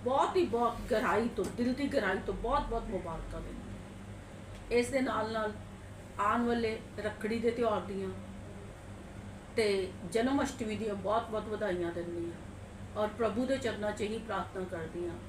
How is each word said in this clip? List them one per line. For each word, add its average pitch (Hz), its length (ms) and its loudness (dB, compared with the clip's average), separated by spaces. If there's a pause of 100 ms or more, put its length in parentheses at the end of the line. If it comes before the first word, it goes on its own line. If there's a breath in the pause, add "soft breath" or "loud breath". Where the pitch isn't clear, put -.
ਬਹੁਤ 285 320 4
ਹੀ, 359 100 8
ਬਹੁਤ 240 320 2 (140)
ਗਹਿਰਾਈ 214 360 4
ਤੋਂ, 202 180 0 (120)
ਦਿਲ 247 160 4
ਦੀ 277 140 0
ਗਹਿਰਾਈ 196 380 4
ਤੋਂ 202 80 0
ਬਹੁਤ, 233 280 2
ਬਹੁਤ 220 220 -2
ਮੁਬਾਰਕਾਂ 165 580 -4
ਦਿੰਦੀ - 200 -8
ਹਾਂ। - 1160 -4
ਇਸ 240 80 4
ਦੇ 262 140 2
ਨਾਲ 220 300 2
ਨਾਲ 214 220 0 (680)
ਆਉਣ 220 260 4
ਵਾਲੇ 226 340 2 (200)
ਰੱਖੜੀ 214 400 0
ਦੇ 233 120 4
ਤਿਉਹਾਰ 226 300 4
ਦੀਆਂ 190 280 -4 (1500)
ਤੇ 196 360 4 (200)
ਜਨਮ 262 320 4
ਅਸ਼ਟਮੀ 214 320 -2
ਦੀਆਂ 208 200 0
ਬਹੁਤ, 208 340 2
ਬਹੁਤ 208 160 -2
ਵਧਾਈਆਂ 196 460 0
ਦਿੰਦੀ 170 400 -4
ਹਾਂ - 680 -8
ਔਰ 214 60 2
ਪ੍ਰਭੂ 214 380 2
ਦੇ 262 120 2
ਚਰਨਾਂ 208 340 0
'ਚ 214 100 -4
ਇਹੀ 214 160 0
ਪ੍ਰਾਰਥਨਾ 196 460 -4
ਕਰਦੀ 175 440 -4
ਹਾਂ 170 80 -4 (140)